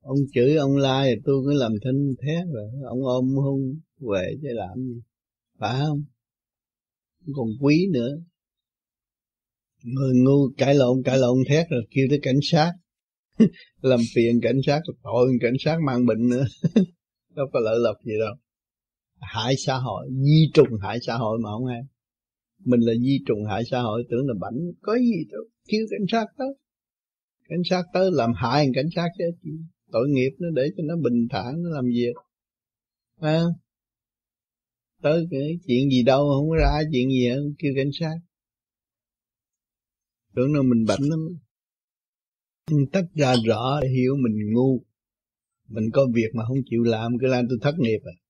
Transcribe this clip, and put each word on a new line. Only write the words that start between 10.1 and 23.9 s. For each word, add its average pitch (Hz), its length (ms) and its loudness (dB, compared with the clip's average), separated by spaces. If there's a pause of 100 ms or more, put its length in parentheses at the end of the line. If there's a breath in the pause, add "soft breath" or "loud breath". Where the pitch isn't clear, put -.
ngu 135 420 6
cãi 139 180 4
lộn, 127 300 4
cãi 135 120 2
lộn 127 200 4 (120)
thét 165 200 2
rồi 120 220 -2
kêu 131 180 2
tới 143 120 2
cảnh 135 200 0
sát. 165 320 2 (640)
<laughs> - 440 0
Làm 127 180 4 (160)
phiền 117 260 4
cảnh 120 240 0
sát, 147 160 2 (220)
tội 120 240 2 (140)
cảnh 120 180 2
sát 160 260 0
mang 123 200 0
bệnh 117 240 2
nữa. 123 160 0 (160)
<laughs> - 720 -2
Đâu 139 180 -2
có 135 60 0
lợi 113 200 2
lộc 110 160 0 (100)
gì 110 140 -6
đâu. 107 160 -4 (840)
Hại 117 380 -2
xã 131 200 -4
hội, 131 340 -6
di 143 420 4
trùng 117 280 4
hại 101 200 -6
xã 117 160 -4
hội 113 260 -2
mà 104 60 -8
không 113 160 -6
hay. 120 160 -8 (840)
Mình 123 140 4
là 117 140 2
di 127 340 0
trùng 104 220 -2
hại 104 220 -4
xã 123 100 -2
hội, 117 280 -4